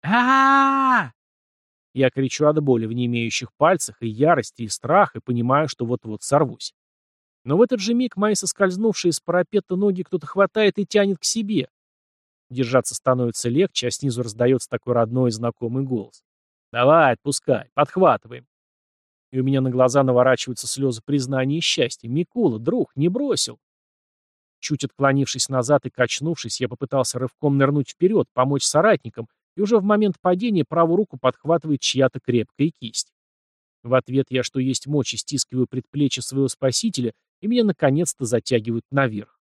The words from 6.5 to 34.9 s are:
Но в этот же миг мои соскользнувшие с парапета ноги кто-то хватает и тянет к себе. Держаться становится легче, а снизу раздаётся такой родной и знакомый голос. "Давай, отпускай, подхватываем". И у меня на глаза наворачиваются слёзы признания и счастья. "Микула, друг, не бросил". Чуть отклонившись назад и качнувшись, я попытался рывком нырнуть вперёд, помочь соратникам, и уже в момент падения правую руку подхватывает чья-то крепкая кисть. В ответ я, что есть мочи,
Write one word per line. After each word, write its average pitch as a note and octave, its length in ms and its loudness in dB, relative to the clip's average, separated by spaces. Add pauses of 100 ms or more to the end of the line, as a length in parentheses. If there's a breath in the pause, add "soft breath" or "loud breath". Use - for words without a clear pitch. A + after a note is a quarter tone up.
Но C#3 140 -2
в G#3 40 6
этот A#3+ 180 2
же G#3 140 -2
миг A#3+ 240 -2
мои G#3 180 0
соскользнувшие F#3+ 760 -2
с - 80 -4
парапета F3+ 560 -2
ноги F#3 280 0
кто-то E3 220 -6
хватает G3 540 0
и G3 60 -2
тянет G3+ 340 0
к - 40 -18
себе. G#3 460 -4 (800)
Держаться B2 460 0
становится B2 540 -2
легче, C#3 380 -2
а A#2+ 40 -4
снизу B2 320 -4
раздаётся A#2+ 460 0
такой B2 240 -4
родной A#2+ 360 2
и A2+ 40 -2
знакомый A#2+ 500 -4
голос. G#2+ 400 -6 (480)
"Давай, C3+ 420 6
отпускай, - 600 -2
подхватываем". B2+ 720 0 (880)
И C3 80 -4
у B2+ 40 0
меня C3+ 180 0
на C3 80 0
глаза B2+ 340 4
наворачиваются B2+ 640 2
слёзы C3 360 -4
признания C3+ 540 -2
и E3+ 40 -4
счастья. - 460 -2
"Микула, D3 520 -2
друг, E3 360 -2
не D3 140 2
бросил". G3+ 500 -4 (1000)
Чуть - 240 -6
отклонившись C#3 680 0
назад C3 360 0
и B2+ 40 -8
качнувшись, C3+ 720 -4
я B2+ 60 -2
попытался B2+ 500 -4
рывком C#3 400 -2
нырнуть C#3 320 2
вперёд, F#3+ 440 2
помочь C3+ 300 0
соратникам, D3+ 640 0 (280)
и F#3 60 -4
уже G#3 180 4
в F#3 40 -2
момент G#3 380 2
падения F#3 420 0
правую E3+ 340 2
руку G3+ 200 -2
подхватывает D3 640 -2
чья-то C3 400 0
крепкая B2 600 -2
кисть. - 320 -10 (720)
В A#2+ 120 0
ответ B2+ 340 0
я, B2+ 140 -2
что - 160 -6
есть C3 260 -4
мочи, C#3+ 300 -4